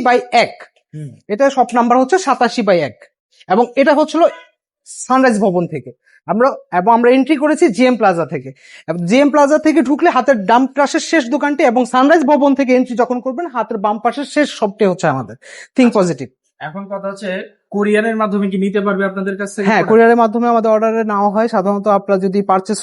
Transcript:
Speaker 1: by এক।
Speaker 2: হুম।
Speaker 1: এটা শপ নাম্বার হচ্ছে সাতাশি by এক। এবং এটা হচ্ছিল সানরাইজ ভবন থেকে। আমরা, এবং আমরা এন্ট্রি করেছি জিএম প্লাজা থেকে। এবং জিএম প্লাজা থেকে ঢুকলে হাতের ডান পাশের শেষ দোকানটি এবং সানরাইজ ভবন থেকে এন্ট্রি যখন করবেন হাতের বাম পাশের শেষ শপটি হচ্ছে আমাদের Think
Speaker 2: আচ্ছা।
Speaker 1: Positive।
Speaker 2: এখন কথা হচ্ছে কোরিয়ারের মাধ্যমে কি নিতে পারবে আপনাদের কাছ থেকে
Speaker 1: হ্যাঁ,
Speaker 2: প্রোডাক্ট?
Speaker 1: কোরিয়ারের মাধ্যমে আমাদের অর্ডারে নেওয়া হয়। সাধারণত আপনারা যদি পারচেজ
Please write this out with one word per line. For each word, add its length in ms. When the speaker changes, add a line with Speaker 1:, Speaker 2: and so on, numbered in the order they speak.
Speaker 1:
by 120
এক। 100
Speaker 2:
হুম। 160
Speaker 1:
এটা 120
শপ 120
নাম্বার 240
হচ্ছে 140
সাতাশি 420
by 100
এক। 80
এবং 160
এটা 180
হচ্ছিল 240
সানরাইজ 380
ভবন 280
থেকে। 180
আমরা, 160
এবং 180
আমরা 200
এন্ট্রি 260
করেছি 220
জিএম 240
প্লাজা 320
থেকে। 180
এবং 200
জিএম 260
প্লাজা 220
থেকে 220
ঢুকলে 280
হাতের 200
ডান 120
পাশের 340
শেষ 120
দোকানটি 280
এবং 100
সানরাইজ 380
ভবন 280
থেকে 200
এন্ট্রি 240
যখন 220
করবেন 300
হাতের 300
বাম 200
পাশের 300
শেষ 140
শপটি 320
হচ্ছে 240
আমাদের 220
Think 140
Speaker 2:
আচ্ছা। 80
Speaker 1:
Positive। 320
Speaker 2:
এখন 140
কথা 180
হচ্ছে 200
কোরিয়ারের 460
মাধ্যমে 320
কি 120
নিতে 220
পারবে 240
আপনাদের 300
কাছ 140
থেকে 120
Speaker 1:
হ্যাঁ, 40
Speaker 2:
প্রোডাক্ট? 200
Speaker 1:
কোরিয়ারের 320
মাধ্যমে 300
আমাদের 220
অর্ডারে 380
নেওয়া 220
হয়। 200
সাধারণত 320
আপনারা 280
যদি 120
পারচেজ 320